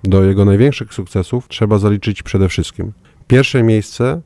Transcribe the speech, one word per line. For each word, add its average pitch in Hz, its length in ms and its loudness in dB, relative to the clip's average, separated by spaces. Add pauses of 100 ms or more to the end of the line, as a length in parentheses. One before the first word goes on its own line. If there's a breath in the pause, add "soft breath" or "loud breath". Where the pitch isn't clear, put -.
Do 95 200 4
jego 98 200 2
największych 110 500 2
sukcesów 104 540 -6
trzeba 104 300 0
zaliczyć 104 440 -2
przede 95 260 0
wszystkim 95 440 -6 (340 soft breath)
pierwsze 131 360 2
miejsce 120 640 0